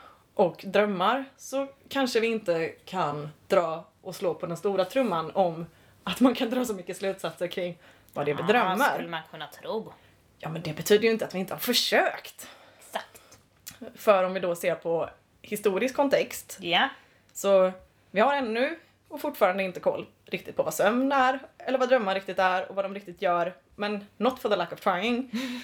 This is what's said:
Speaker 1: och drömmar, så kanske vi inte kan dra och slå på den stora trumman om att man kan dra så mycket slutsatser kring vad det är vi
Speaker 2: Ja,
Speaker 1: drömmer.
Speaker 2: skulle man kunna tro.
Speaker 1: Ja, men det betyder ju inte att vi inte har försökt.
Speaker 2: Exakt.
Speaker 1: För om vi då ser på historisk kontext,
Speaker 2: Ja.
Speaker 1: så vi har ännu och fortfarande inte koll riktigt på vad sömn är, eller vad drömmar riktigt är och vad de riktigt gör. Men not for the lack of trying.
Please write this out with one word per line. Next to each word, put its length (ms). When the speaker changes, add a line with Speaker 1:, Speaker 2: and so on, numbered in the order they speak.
Speaker 1:
och 300
drömmar, 600
så 300
kanske 320
vi 60
inte 420
kan 440
dra 360
och 140
slå 180
på 120
den 100
stora 280
trumman 500
om 320
att 160
man 140
kan 160
dra 140
så 100
mycket 220
slutsatser 500
kring 320
vad 140
det 40
är 40
vi 80
Speaker 2:
Ja, 40
Speaker 1:
drömmer. 480
Speaker 2:
skulle 140
man 120
kunna 160
tro. 460
Speaker 1:
Ja, 100
men 140
det 140
betyder 280
ju 60
inte 140
att 100
vi 40
inte 160
har 40
försökt. 920
Speaker 2:
Exakt. 420
Speaker 1:
För 300
om 100
vi 60
då 140
ser 200
på 360
historisk 540
kontext, 640
Speaker 2:
Ja. 280
Speaker 1:
så 400
vi 100
har 140
ännu 440
och 120
fortfarande 420
inte 180
koll 260
riktigt 320
på 60
vad 120
sömn 380
är, 260
eller 200
vad 100
drömmar 260
riktigt 240
är 300
och 80
vad 80
de 100
riktigt 280
gör. 320
Men 300
not 220
for 100
the 80
lack 160
of 80
trying. 500